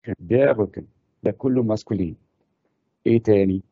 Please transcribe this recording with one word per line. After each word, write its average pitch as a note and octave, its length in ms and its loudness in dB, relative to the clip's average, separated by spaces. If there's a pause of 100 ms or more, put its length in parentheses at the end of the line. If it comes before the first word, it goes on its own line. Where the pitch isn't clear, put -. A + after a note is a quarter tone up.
Der A2+ 500 0
Rücken. - 260 -6 (400)
ده G#2+ 80 0
كله B2+ 320 -2
ماسكولين. G2+ 520 -4 (920)
إيه A2+ 160 2
تاني؟ G2 480 2